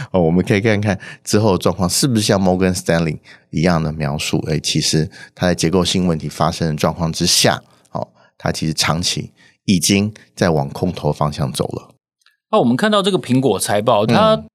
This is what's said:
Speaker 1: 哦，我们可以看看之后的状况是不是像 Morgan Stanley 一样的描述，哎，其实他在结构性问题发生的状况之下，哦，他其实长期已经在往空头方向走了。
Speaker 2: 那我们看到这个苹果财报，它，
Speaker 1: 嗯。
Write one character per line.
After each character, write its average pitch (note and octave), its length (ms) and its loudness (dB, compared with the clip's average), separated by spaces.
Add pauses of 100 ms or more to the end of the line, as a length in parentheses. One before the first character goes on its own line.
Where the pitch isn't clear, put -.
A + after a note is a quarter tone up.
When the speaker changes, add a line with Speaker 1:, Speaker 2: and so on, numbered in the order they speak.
(120)
Speaker 1:
哦， F#2 100 2
我 E2 100 4
们 F2+ 120 4
可 A2+ 120 0
以 G2+ 60 2
看 G#2+ 180 2
看 G#2 180 0 (260)
之 - 140 0
后 G#2 160 4
的 F2 40 2
状 F2+ 180 0
况 F2+ 140 0
是 - 180 0
不 A#2+ 80 0
是 G#2+ 60 2
像 G#2+ 200 2
Morgan F#2 340 2
Stanley E2+ 440 0 (300)
一 D#2 120 -4
样 E2+ 200 2
的 D#2 120 -2
描 D2+ 240 -4
述， - 320 -2
哎， D2+ 100 -2
其 - 220 -2
实 D#2+ 280 0 (240)
他 F#2 140 -2
在 F2 80 2
结 E2+ 140 0
构 F2+ 160 2
性 F2+ 200 0
问 E2 120 0
题 D2 100 -8
发 D#2+ 240 -2
生 E2 180 -4
的 D2+ 60 -2
状 D#2+ 180 0
况 E2 180 -4
之 E2+ 140 -4
下， - 360 2 (300)
哦， - 160 -6 (300)
他 - 140 -4
其 D#2+ 160 -4
实 D#2 60 -2
长 D2+ 280 -2
期 - 300 -6 (340)
已 F#2+ 140 4
经 G2+ 340 0 (220)
在 F#2 140 0
往 D2 200 0
空 - 220 -4
头 D2+ 200 -4
方 D2+ 200 -2
向 C#2+ 200 -4
走 - 160 -4
了。 - 220 -12 (640)
Speaker 2:
那 A3 80 4
我 F#3+ 60 4
们 A#3 100 2
看 G#3+ 160 0
到 G3+ 100 2
这 G3 80 0
个 F#3 80 2
苹 B2+ 220 0
果 A#2 180 2
财 G#2 240 -2
报， A2 240 2
它， A#2 300 4
Speaker 1:
嗯。 A2 200 -6